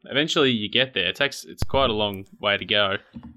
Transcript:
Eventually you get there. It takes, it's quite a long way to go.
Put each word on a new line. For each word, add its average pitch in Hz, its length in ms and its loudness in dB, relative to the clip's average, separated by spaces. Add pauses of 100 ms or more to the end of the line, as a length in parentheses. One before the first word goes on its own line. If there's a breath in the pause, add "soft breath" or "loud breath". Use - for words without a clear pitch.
Eventually 139 440 2
you 107 180 -2
get 127 240 0
there. 92 180 0
It - 40 -6
takes, 139 300 -4
it's - 180 -18
quite 135 260 2
a 113 40 0
long 101 340 -2 (140)
way 101 160 2
to 95 80 -8
go. 101 320 2 (400)